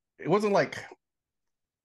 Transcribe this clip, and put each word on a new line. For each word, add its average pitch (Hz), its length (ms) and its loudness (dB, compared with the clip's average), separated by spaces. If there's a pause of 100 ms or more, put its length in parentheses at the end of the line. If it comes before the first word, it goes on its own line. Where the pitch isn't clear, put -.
(180)
it 85 100 -8
wasn't, 208 240 2
like, 156 260 0 (1080)